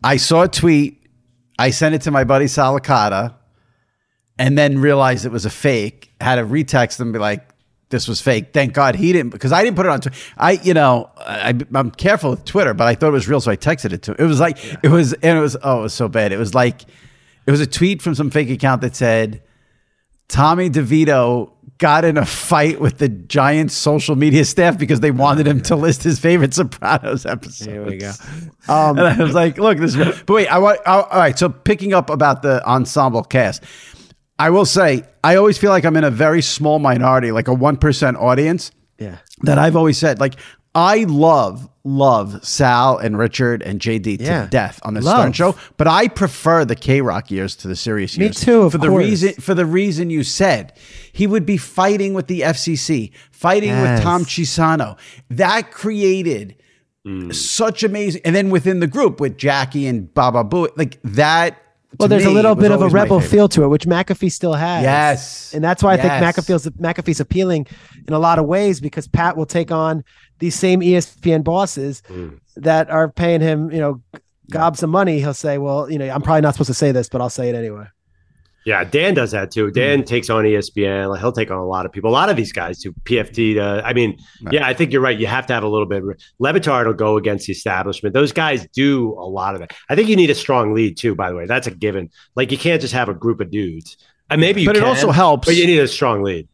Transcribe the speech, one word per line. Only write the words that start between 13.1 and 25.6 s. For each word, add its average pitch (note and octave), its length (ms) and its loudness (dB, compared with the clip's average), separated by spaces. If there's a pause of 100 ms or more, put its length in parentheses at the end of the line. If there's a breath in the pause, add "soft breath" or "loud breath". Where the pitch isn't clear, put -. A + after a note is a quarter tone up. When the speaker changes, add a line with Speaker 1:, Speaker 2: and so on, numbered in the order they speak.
Speaker 1:
was A2+ 160 -2
real, C#3 120 0
so A#2+ 100 -2
I G2+ 60 0
texted C3+ 360 -4
it F2 120 -8
to - 80 -8
him. - 60 -8
It D3+ 60 2
was D3+ 160 2
like, E3+ 240 0
Speaker 2:
Yeah. - 200 -14
Speaker 1:
it D3+ 40 4
was, D3 240 4
and D#3+ 260 2
it - 20 2
was, C#3+ 220 0
oh, C3 180 0
it - 20 -4
was A2 120 -6
so A#2 140 -4
bad. G#2 240 0
It G2 60 -4
was G#2+ 160 -4
like, B2 280 2 (640 soft breath)
it C3+ 40 0
was C#3+ 100 4
a D3 60 0
tweet F3+ 360 0
from E3 120 -2
some C#3 160 -2
fake D3 200 -2
account C3 300 0
that B2 160 -6
said, A2+ 460 0 (880)
"Tommy E3 420 2
DeVito C3 800 2 (280)
got D#3+ 260 4
in D#3 120 2
a D3+ 80 2
fight D#3 560 0
with - 180 0
the C#3+ 100 0
Giants C#3 680 0
social D3 420 0
media D3 280 4
staff F3 340 2
because B2+ 220 0
they D3 100 2
wanted C#3+ 360 2
him C#3+ 160 2